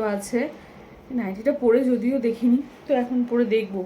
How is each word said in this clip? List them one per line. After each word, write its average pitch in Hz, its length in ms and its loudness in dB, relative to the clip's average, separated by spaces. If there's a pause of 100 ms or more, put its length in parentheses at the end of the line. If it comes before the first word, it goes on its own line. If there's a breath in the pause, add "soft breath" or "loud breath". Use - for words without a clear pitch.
(160)
আছে। 202 240 -4 (800 loud breath)
নাইটিটা 214 340 -2 (100)
পরে 240 160 6 (120)
যদিও 247 260 0 (100)
দেখিনি, 240 320 2 (260)
তো 302 60 -4 (120)
এখন 247 140 -4 (120)
পরে 240 160 2 (100)
দেখবো 196 300 -2